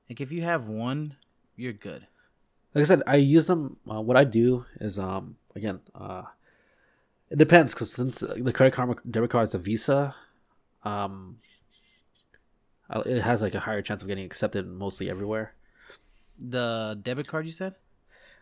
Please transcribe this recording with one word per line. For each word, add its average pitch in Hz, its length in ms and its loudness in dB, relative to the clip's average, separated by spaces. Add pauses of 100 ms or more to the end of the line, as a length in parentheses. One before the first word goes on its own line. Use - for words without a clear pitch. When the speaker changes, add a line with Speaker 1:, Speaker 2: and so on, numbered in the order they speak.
(100)
Speaker 1:
Like, 120 100 -12
if 131 100 -8
you 170 120 -6
have 165 260 -2
one, 131 480 -4 (400)
you're 123 160 -8
good. 95 340 -14 (680)
Speaker 2:
Like 147 80 6
I - 40 4
said, 156 200 6
I 135 100 6
use 143 300 8
them. 160 320 0 (120)
Uh, 110 120 -4
what 127 160 6
I 143 60 10
do 120 420 4 (120)
is, 104 200 -6
um, 95 380 -6 (200)
again, 98 240 -6 (140)
uh, 95 300 -12 (1080)
it 139 80 0
depends, 151 360 6
'cause - 160 -4
since 127 280 -4
the 110 340 -2
Credit 131 220 6
Karma 123 220 -2 (140)
debit 113 200 0
card 113 180 2
is - 60 -6
a 95 40 -2
Visa, 139 560 0 (720)
um, 101 540 -8 (1500)
uh, 110 160 -4
it 120 160 0
has, 113 180 2
like, 101 140 -2
a - 60 -4
higher 107 200 -4
chance 101 220 -6
of 95 60 -10
getting 98 180 -6
accepted 98 400 -4
mostly 92 420 -8
everywhere. 104 460 -6 (840)
Speaker 1:
The 117 640 -4
debit 127 240 -6
card 160 200 -6
you 165 60 -12
said? 190 220 -10 (680)